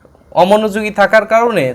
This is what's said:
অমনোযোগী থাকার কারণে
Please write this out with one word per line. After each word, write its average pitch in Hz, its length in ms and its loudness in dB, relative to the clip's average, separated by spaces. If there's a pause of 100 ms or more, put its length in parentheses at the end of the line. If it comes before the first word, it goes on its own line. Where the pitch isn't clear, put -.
(320)
অমনোযোগী 214 600 0
থাকার 202 340 2
কারণে 220 500 -2